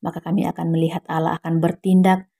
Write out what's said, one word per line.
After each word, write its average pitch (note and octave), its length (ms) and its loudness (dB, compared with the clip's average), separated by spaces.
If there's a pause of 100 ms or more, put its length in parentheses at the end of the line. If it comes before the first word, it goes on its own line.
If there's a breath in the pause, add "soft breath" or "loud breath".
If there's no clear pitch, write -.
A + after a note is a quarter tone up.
maka E3+ 160 -8
kami F3+ 260 -2
akan E3+ 240 -4
melihat E3 380 -2
Allah D#3+ 320 -2
akan E3 180 -2
bertindak F#3 720 2 (120)